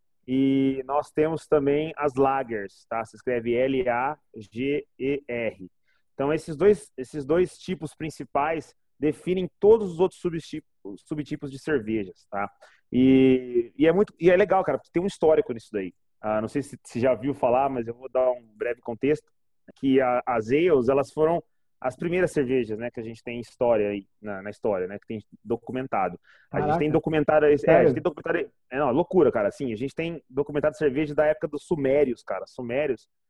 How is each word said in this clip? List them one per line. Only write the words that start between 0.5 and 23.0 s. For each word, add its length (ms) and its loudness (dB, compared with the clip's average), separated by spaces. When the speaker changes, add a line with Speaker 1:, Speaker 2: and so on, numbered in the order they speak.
Speaker 1:
nós 240 -2
temos 380 -2
também 480 2
as 180 -2
lagers, 760 -2
tá? 160 -4
Se 120 -20
escreve 380 -4
L 340 0
A 280 -2
G 500 -6
E 300 -4
R. 440 -6
Então, 180 -2
esses 220 -6
dois, 420 2
esses 280 -10
dois 340 0
tipos 380 -10
principais 800 -6
definem 640 -2
todos 340 6
os 60 -12
outros 220 0
subtipos, 480 -8
subtipos 520 -10
de 80 -12
cervejas, 720 -4
tá? 180 -4
E, 840 4
e 100 2
é 60 6
muito, 280 0
e 100 4
é 60 6
legal, 280 2
cara, 140 -2
porque 140 -20
tem 100 -2
um 40 -2
histórico 460 2
nisso 200 -14
daí. 220 -6
Ah, 200 -2
não 80 -4
sei 140 -6
se, 220 -14
se 160 -8
já 140 4
viu 180 -4
falar, 360 2
mas 180 -6
eu 80 -10
vou 140 -18
dar 220 0
um 140 -4
breve 260 -6
contexto, 500 -4
que 240 2
a, 260 0
as 240 -2
ales, 380 2
elas 240 0
foram 300 0
as 140 -6
primeiras 380 -2
cervejas, 440 0
né, 140 -8
que 80 -16
a 60 -8